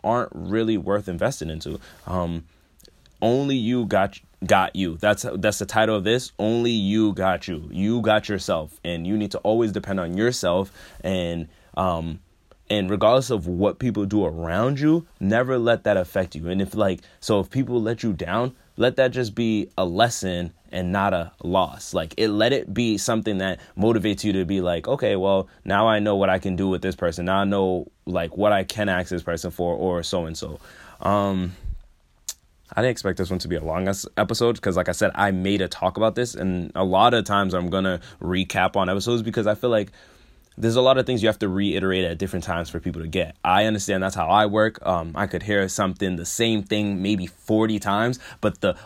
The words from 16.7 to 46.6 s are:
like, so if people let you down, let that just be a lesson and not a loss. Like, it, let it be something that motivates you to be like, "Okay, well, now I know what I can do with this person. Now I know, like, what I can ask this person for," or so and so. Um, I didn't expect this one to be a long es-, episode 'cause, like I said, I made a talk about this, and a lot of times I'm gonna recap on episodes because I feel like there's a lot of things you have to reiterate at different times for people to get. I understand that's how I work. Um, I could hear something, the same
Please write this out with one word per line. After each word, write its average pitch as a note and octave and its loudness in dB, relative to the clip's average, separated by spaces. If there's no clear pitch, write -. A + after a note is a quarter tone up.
like, G2 0
so G#2 2
if F2 -4
people B2 -2
let A2 -2
you A2+ 0
down, F#2+ -4
let B2 2
that C3 4
just A#2+ -4
be A2 0
a F#2+ 0
lesson F2+ 0
and F2+ -4
not G2 2
a E2 -4
loss. F2+ -2
Like, D#2+ -4
it, A2 2
let A2 2
it - -2
be A2 2
something G#2+ -2
that F#2+ -2
motivates G#2 2
you G#2 2
to F#2+ 2
be F#2+ 0
like, F2 -2
"Okay, A2+ 0
well, F#2+ 0
now G2+ 2
I A2 4
know G#2 0
what G2 2
I F#2 2
can F#2 -4
do F#2+ 0
with F2+ -2
this F#2+ -2
person. F2 -4
Now F#2+ 2
I G2 2
know, F#2+ 0
like, E2+ -4
what G#2 4
I G2 2
can G#2 -4
ask F2+ 0
this F2 -4
person E2+ -4
for," F2 -2
or F2 -2
so F2 -4
and D#2+ -8
so. - -10
Um, F#2+ 0
I - -2
didn't B2 2
expect F#2+ -2
this F#2 -2
one F#2 -2
to - -8
be E2+ -2
a D#2 -4
long F2 -2
es-, G2 -4
episode A2+ 0
'cause, F#2 -2
like F2+ 0
I - 0
said, F#2+ 2
I G2+ 2
made F#2+ 0
a F2 -2
talk - -2
about A2 2
this, A#2+ -4
and F2+ -2
a F#2+ 0
lot G2 4
of A2 2
times G2 0
I'm F2+ -2
gonna F#2+ 0
recap F#2 0
on F#2+ 2
episodes A2 0
because G#2+ -2
I G#2 2
feel B2 0
like G#2 0
there's A2+ 2
a B2+ 4
lot C3 6
of B2+ 0
things B2 0
you A2 4
have G#2+ 2
to G#2 0
reiterate F#2 0
at E2+ -2
different F#2 -4
times E2+ -4
for E2 -8
people E2 -6
to D#2+ -8
get. D#2+ -4
I G2 4
understand G2+ 0
that's F#2+ -2
how E2+ -2
I G#2 6
work. G#2+ 0
Um, E2+ 0
I F#2+ -2
could F2 -4
hear G2+ 2
something, F#2 -2
the E2+ -6
same A2+ 0